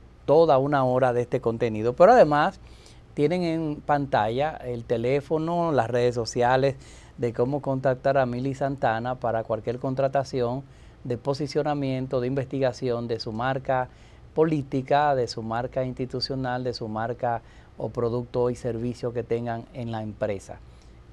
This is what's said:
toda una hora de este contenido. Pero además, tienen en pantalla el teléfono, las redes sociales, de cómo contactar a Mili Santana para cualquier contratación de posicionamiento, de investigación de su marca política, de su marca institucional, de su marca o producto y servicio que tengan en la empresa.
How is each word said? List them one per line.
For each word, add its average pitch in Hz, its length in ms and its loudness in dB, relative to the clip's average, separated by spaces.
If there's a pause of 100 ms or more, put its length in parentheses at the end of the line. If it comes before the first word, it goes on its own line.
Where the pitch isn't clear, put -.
(260)
toda 151 340 6
una 139 260 2
hora 127 260 4
de 120 120 2
este 123 180 -2
contenido. 113 520 0
Pero 180 200 8
además, 160 460 6 (560)
tienen 160 280 0
en 160 420 -2
pantalla 135 800 0
el 120 220 -8
teléfono, 156 880 0
las 117 160 2
redes 120 260 2
sociales, 127 600 2 (420)
de 120 160 -2
cómo 127 280 0
contactar 135 560 0
a 131 80 4
Mili 123 280 -4
Santana 127 640 -2
para 113 280 -2
cualquier 113 360 -4
contratación 131 840 -2 (400)
de 123 140 -4
posicionamiento, 139 1040 -2
de 123 60 -2
investigación 131 840 -2
de 113 100 -2
su 117 140 -8
marca 131 560 -2 (440)
política, 143 800 2
de 123 120 0
su 117 140 -8
marca 120 420 -4
institucional, 127 800 -4
de 123 100 -4
su 117 140 -8
marca 113 540 -2 (360)
o - 120 -4
producto 120 600 -2
y 123 60 -4
servicio 120 560 -6
que 117 120 -6
tengan 117 500 -4
en 117 180 -8
la 110 100 -4
empresa. 104 580 -6 (540)